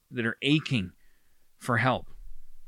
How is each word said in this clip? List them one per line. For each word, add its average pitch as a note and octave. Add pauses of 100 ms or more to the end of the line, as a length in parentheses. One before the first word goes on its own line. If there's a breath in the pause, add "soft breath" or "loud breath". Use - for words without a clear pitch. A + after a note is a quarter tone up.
that A#2+
are A2+
aching C#3 (680)
for A#2+
help, A#2 (600)